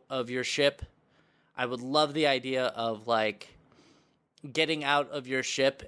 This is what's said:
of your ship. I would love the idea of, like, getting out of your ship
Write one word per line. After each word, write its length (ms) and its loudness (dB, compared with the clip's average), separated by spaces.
of 220 -4
your 120 -2
ship. 380 2
I 80 -2
would 160 -6
love 320 2
the 140 2
idea 400 0
of, 400 -4
like, 480 0
getting 320 0
out 260 2
of 160 -8
your 160 -2
ship 460 0